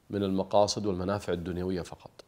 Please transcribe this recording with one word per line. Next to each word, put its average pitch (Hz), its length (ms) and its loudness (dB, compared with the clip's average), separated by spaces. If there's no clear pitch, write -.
من 101 140 -2
المقاصد 101 640 2
والمنافع 92 480 0
الدنيوية 90 480 -2
فقط، - 300 -14